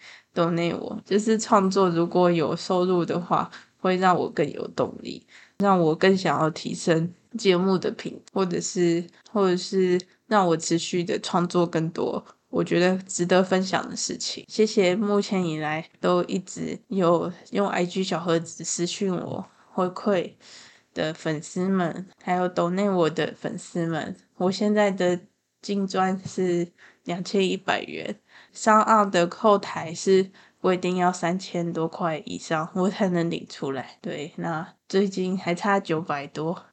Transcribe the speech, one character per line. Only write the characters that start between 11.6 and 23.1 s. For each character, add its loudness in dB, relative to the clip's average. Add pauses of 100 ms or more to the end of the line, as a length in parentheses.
更 -2
多 -4 (260)
我 0
觉 0
得 2 (100)
值 -4
得 4
分 2
享 -2
的 -10
事 -6
情。 -8
谢 2
谢 4
目 2
前 0
以 -2
来 -4 (120)
都 2
一 -4
直 -8 (100)
有 2 (200)
用 0
I -2
G -4
小 -4
盒 0
子 -10
私 -4
讯 -2
我 -8 (240)
回 -2
馈， -2 (600)
的 -2
粉 -4
丝 -4
们， -2 (160)
还 -2
有 2
抖 0
内 0
我 4